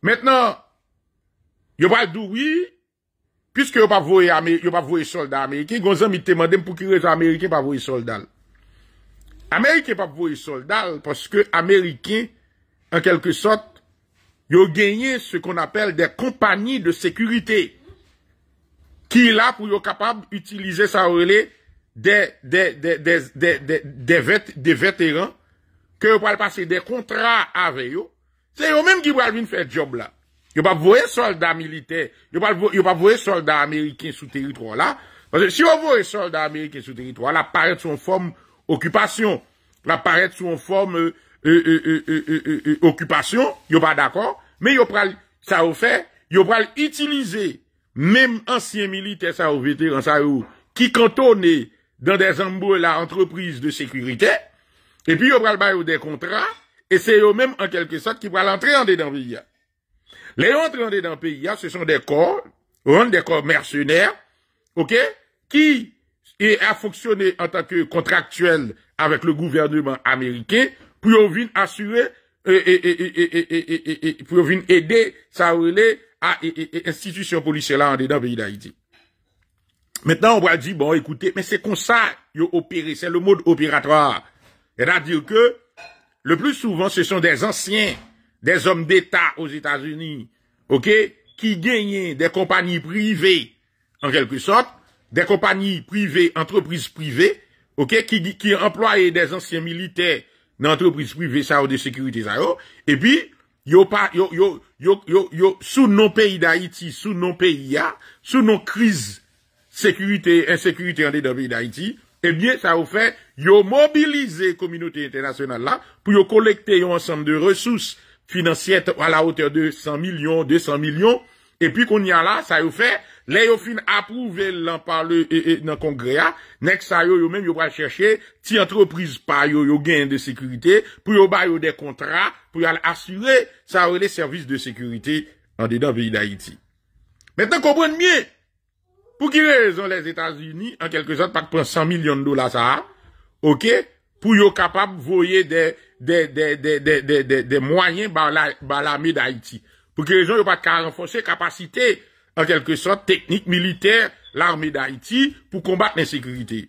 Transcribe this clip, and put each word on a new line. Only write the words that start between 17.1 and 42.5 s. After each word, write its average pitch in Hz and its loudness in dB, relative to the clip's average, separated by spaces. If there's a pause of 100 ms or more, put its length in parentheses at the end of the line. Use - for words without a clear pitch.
ki 240 6
la, 226 2
pou 214 -8
yo 202 -2
kapab 202 -6
itilize, 196 -4
sa 190 2
yo 175 2
rele, 190 4 (520)
dè 185 2 (240)
dè 170 0
dè 160 -2
dè 165 2 (160)
dè 165 0 (140)
dè 147 0 (160)
dè 143 0
veteran, 175 -2 (680)
ke 220 4
yo 208 2
pral 208 0
pase, 202 -4
dè 180 0
kontra 220 -2 (160)
avè 131 -6
yo, 175 -8 (500)
se 311 -2
yo 302 4
menm 370 4
ki 294 0
pral 233 0
vin 226 -6
fè 180 -4
djòb 131 -6
la, - -12 (480)
yo 156 0
p 190 4
ap 170 0
voye 226 6
sòlda 175 -2
militè, 156 -8 (240)
yo 175 -2
pral 208 0 (400)
voye 202 6
sòlda 156 0
ameriken, 151 -6
sou 131 -20
teritwa 127 -10
la, 202 0 (380)
paske 180 2
si 311 2
yo 320 6
voye 262 2
sòlda 175 -6
ameriken, 151 -12
sou 127 -16
teritwa 127 -6
la, 160 2
ap - -18
parèt 170 0
sou 165 -4
yon 143 -6
fòm 185 -2 (400)
okipasyon, 202 0 (460)
l 165 2
ap 160 -4
parèt 180 2
sou 180 -8
yon 160 -6
fòm 190 -2
euh, 165 0 (360)
euh, 165 6
euh, 160 0
euh, 156 -4 (100)